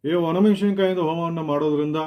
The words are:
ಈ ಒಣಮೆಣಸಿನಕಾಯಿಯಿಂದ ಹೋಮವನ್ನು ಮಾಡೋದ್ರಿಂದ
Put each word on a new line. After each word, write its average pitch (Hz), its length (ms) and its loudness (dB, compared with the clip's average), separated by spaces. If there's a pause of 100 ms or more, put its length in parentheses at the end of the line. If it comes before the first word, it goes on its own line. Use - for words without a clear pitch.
ಈ 156 80 -2
ಒಣಮೆಣಸಿನಕಾಯಿಯಿಂದ 190 840 2
ಹೋಮವನ್ನು 165 440 -2
ಮಾಡೋದ್ರಿಂದ 151 640 0